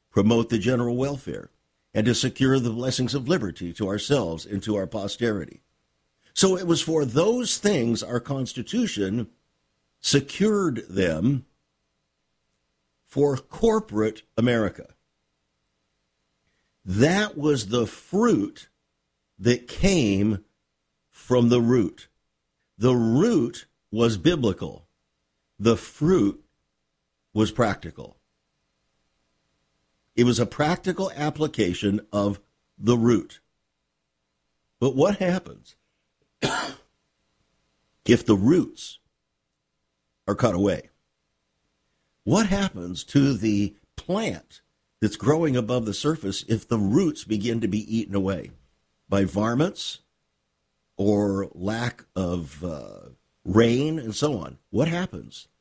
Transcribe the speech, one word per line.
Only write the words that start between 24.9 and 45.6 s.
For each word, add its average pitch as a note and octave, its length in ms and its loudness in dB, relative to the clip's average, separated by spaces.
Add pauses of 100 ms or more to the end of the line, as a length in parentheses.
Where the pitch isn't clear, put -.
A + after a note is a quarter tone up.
The G#2+ 180 4
fruit D3 640 0 (920)
was G#2+ 180 2
practical. - 640 -4 (2000)
It A#2+ 80 6
was A#2+ 160 2
a A#2 60 0
practical F3+ 680 -2
application A#2 840 -2 (120)
of G2+ 280 -2 (380)
the A2+ 180 2
root. A2+ 440 0 (1400)
But C3+ 160 0
what F#3+ 220 2
happens F3+ 580 -4 (680)
<coughs> - 1600 -12
if - 220 4
the G#2+ 100 6
roots C3 640 0 (1300)
are G2+ 60 0
cut G#2+ 200 0
away? F#2+ 360 0 (1300)
What F#3+ 220 4
happens F3 580 -4
to C#3 300 2
the G2+ 400 0 (220)
plant F3 640 -6 (400)
that's G#2+ 160 0
growing D3 400 2
above A#2+ 300 -2